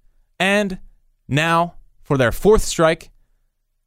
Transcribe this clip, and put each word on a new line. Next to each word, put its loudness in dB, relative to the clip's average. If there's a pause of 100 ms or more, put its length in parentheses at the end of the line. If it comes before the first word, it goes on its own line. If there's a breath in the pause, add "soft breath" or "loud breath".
(400)
And -2 (480)
now, 0 (280)
for -2
their 2
fourth 2
strike, -2 (760)